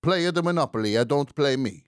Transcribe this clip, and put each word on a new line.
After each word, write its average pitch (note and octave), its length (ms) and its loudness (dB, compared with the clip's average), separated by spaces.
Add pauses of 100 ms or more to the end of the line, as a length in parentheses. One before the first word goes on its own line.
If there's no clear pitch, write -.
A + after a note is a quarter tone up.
Play F3 240 0
of F3 80 0
the E3+ 80 0
Monopoly, C3 560 0
uh, A#2 60 4
don't C#3+ 320 -2
play C#3 220 2
me. A#2 300 -4